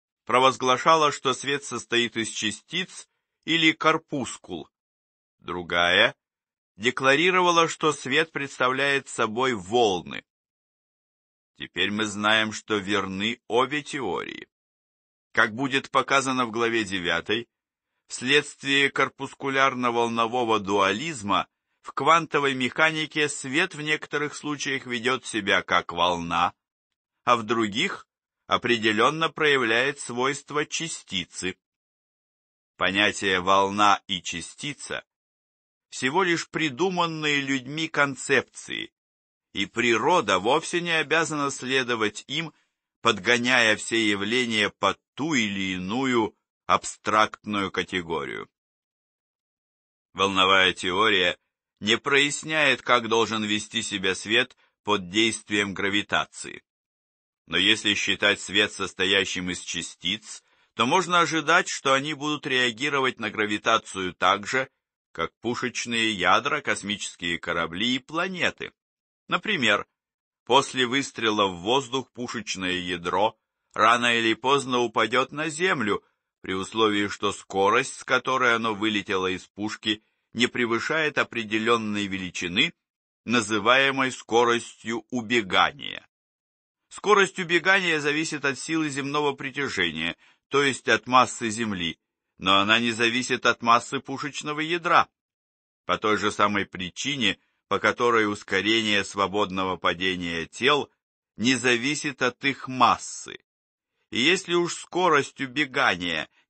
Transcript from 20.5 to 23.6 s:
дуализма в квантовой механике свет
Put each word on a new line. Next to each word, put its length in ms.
дуализма 880
в 120
квантовой 600
механике 760
свет 440